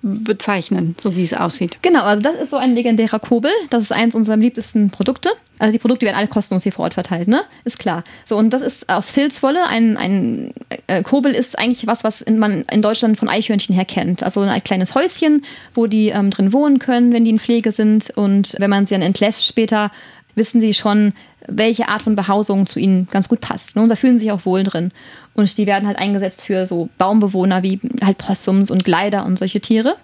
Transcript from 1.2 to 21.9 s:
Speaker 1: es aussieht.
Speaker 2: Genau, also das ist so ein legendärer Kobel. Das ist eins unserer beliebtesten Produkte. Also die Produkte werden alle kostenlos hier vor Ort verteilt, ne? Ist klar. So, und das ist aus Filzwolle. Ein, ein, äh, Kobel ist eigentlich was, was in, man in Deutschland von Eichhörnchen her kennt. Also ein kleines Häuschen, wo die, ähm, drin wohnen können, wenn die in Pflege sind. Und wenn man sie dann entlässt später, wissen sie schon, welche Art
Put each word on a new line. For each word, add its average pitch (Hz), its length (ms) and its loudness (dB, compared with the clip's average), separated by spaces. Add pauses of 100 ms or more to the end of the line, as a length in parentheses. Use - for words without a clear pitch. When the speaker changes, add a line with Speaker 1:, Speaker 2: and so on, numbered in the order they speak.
Speaker 1:
es 165 100 -2
aussieht. - 500 -4
Speaker 2:
Genau, 330 200 2
also 208 200 2
das 311 180 0
ist 302 100 -6
so 294 80 -4
ein 254 160 2
legendärer 226 440 2
Kobel. 240 320 0 (200)
Das 233 140 0
ist - 80 -6
eins 233 220 0
unserer 220 220 0
beliebtesten 220 540 2
Produkte. 254 400 -2 (280)
Also 214 140 2
die 226 60 0
Produkte 247 260 2
werden 202 120 0
alle 208 120 0
kostenlos 190 340 -2
hier 196 100 0
vor - 120 -6
Ort 170 100 -4
verteilt, 175 340 -4
ne? 285 140 2 (220)
Ist - 140 -8
klar. 170 260 -4 (200)
So, 214 120 -2
und 220 140 4
das 254 100 0
ist - 300 -6
aus 190 220 0
Filzwolle. 285 540 0
Ein, 226 300 2
ein, 185 560 -2 (360)
äh, 185 140 0
Kobel 277 300 2
ist - 260 -2
eigentlich 233 280 -2
was, - 180 -2
was 220 180 -4
in, 220 160 0
man 208 320 0
in 214 120 2
Deutschland 220 360 2
von - 120 -2
Eichhörnchen 202 440 0
her 185 100 2
kennt. 175 380 -4
Also 202 180 -2
ein 196 240 0
kleines 185 300 -2
Häuschen, 302 500 2 (300)
wo 233 120 2
die, 214 220 2
ähm, 202 220 0
drin 196 220 2
wohnen 277 260 4
können, 240 340 2
wenn 233 120 4
die 226 60 4
in 220 80 2
Pflege 226 340 0
sind. 214 440 2
Und 196 420 0
wenn 202 120 0
man 196 160 2
sie 202 80 -2
dann 190 80 0
entlässt 202 440 0
später, 214 440 0 (440)
wissen 226 260 0
sie 220 140 2
schon, 208 380 2 (340)
welche 226 420 -2
Art 214 140 -4